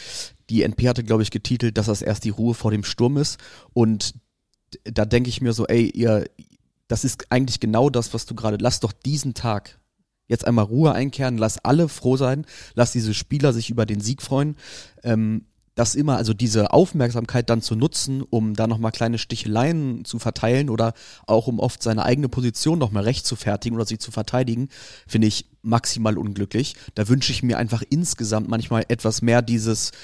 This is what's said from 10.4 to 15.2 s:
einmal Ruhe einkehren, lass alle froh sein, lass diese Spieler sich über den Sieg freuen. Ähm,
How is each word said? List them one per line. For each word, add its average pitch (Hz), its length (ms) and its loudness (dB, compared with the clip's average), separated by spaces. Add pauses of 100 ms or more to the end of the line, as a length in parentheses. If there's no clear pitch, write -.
einmal 113 180 4
Ruhe 131 280 4
einkehren, 127 440 -2
lass 110 260 -2
alle 156 260 4
froh 131 280 0
sein, 135 300 0 (260)
lass 120 180 2
diese 110 220 0
Spieler 139 400 0
sich 117 160 -4
über 117 160 0
den 104 160 -4
Sieg 113 220 -4
freuen. 143 320 -2 (480)
Ähm, 110 420 0 (300)